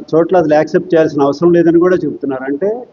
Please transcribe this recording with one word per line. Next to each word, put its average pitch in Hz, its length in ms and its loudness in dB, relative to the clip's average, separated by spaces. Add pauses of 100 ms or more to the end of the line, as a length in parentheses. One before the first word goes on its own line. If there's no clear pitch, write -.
(140)
చోట్ల 165 220 2
అసలు 156 180 2
యాక్సెప్ట్ 156 400 0
చేయాల్సిన 151 280 2
అవసరం 143 300 2
లేదని 170 260 4
కూడా 180 180 2
చెబుతున్నారు. 135 460 -6
అంటే 190 500 -6